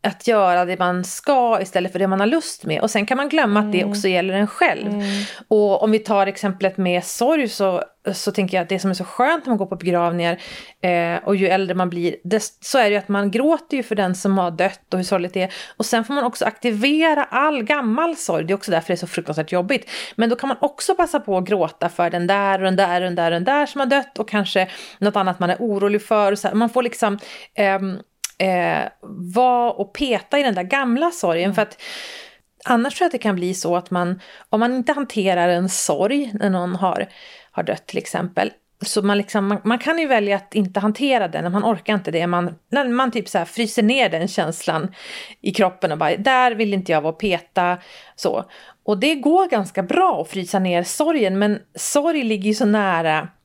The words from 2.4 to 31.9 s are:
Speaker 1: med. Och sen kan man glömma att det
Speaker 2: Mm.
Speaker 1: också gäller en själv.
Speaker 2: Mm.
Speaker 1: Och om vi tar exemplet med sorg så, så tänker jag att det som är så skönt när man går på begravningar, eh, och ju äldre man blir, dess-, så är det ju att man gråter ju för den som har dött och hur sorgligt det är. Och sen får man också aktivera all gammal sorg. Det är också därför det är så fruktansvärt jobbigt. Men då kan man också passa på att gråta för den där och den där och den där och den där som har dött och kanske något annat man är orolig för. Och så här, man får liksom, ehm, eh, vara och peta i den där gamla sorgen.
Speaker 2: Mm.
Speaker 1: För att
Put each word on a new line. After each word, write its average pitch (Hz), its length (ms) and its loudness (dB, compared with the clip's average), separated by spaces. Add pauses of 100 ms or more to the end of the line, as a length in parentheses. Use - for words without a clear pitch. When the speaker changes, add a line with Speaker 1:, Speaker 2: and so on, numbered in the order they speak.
Speaker 1:
med. 156 160 -2
Och 220 100 0
sen 208 140 0
kan 254 120 0
man 285 120 -2
glömma 240 300 2
att 208 120 0
det 180 100 2
Speaker 2:
Mm. 202 100 -2
Speaker 1:
också 202 160 -2
gäller 185 260 2
en 202 140 2
själv. 208 400 0
Speaker 2:
Mm. 202 360 -4 (240)
Speaker 1:
Och 208 360 4
om 220 80 4
vi 220 80 4
tar 202 280 2
exemplet 190 500 -2
med 180 260 0
sorg 269 460 0
så, 190 340 0 (300)
så - 180 -4
tänker 185 260 0
jag 175 60 2
att 170 60 -8
det 190 100 0
som 190 100 0
är 185 40 0
så 180 100 -6
skönt 294 420 0
när 269 60 -6
man 214 60 2
går 190 80 -2
på 190 100 -6
begravningar, 175 600 0 (440)
eh, 170 340 0 (120)
och 202 80 2
ju 190 120 2
äldre 185 280 2
man 180 140 0
blir, 175 340 -2
dess-, 208 420 -2
så - 120 0
är 240 60 6
det 208 60 4
ju 208 80 2
att 196 100 -4
man 202 240 0
gråter 302 460 0
ju 247 60 -2
för 214 120 -4
den 185 200 0
som 196 220 0
har 180 140 0
dött 180 420 -4
och 185 60 0
hur 180 60 -2
sorgligt 180 280 -2
det 185 80 -2
är. 185 120 -2 (240)
Och 220 80 -2
sen 226 200 0
får 277 80 -6
man 277 100 0
också 240 220 -2
aktivera 285 800 2
all 277 400 0
gammal 294 520 0
sorg. 160 300 -2
Det 185 80 0
är - 20 2
också 196 160 -6
därför 160 160 0
det 185 60 0
är 175 40 -2
så 175 100 -8
fruktansvärt 156 440 -6
jobbigt. 180 380 -2 (260)
Men 226 140 2
då 240 60 2
kan 269 140 -6
man 277 120 -2
också 294 340 0
passa 339 240 0
på 190 180 -2
att 180 100 0
gråta 175 420 -2
för 170 200 0
den 175 180 -2
där 196 320 2
och 190 60 0
den 185 100 2
där 180 260 2
och 185 40 -2
den 175 100 -4
där 170 100 2
och 165 60 2
den 170 120 0
där 277 220 2
som 285 140 -8
har 269 80 2
dött 277 320 0
och 214 100 -4
kanske 190 380 0 (320)
något 208 160 2
annat 185 240 0
man 175 100 0
är 175 100 0
orolig 208 460 0
för. 208 260 4
Och 202 80 -2
så 208 80 -4
här, 185 80 -2
man 226 140 2
får 247 140 0
liksom, 214 360 -2 (360)
ehm, 196 420 0 (440)
eh, 175 380 0 (560)
vara 240 360 4
och 196 220 -6
peta 269 460 0
i 285 40 2
den 226 120 2
där 180 80 -4
gamla 269 480 0
sorgen. 175 320 0
Speaker 2:
Mm. 196 120 0
Speaker 1:
För 220 60 2
att - 200 -6 (840)